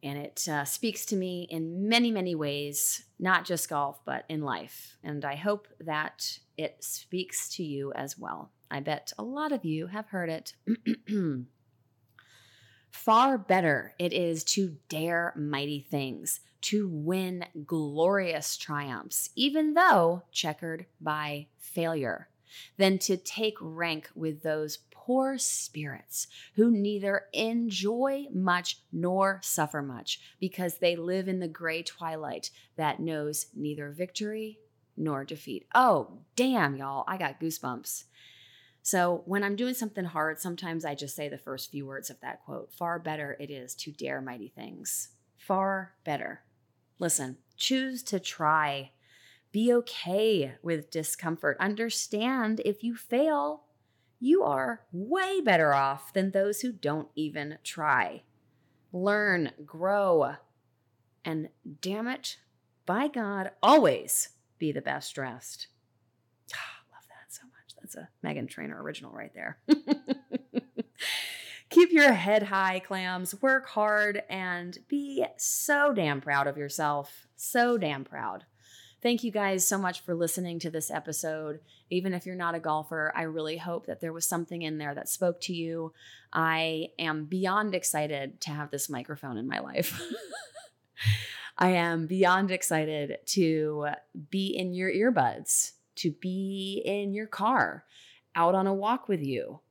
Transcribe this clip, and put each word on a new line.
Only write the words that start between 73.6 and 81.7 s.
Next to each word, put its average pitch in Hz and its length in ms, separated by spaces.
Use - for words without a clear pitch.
hard 208 600
and 180 480
be 285 380
so 285 560
damn 147 280
proud 139 260
of 139 100
yourself. 147 800
So 240 420
damn 147 260
proud. 110 420
Thank 240 240
you 233 80
guys 196 360
so 196 100
much 180 240
for 175 140
listening 170 440
to 165 120
this 160 180
episode. 156 720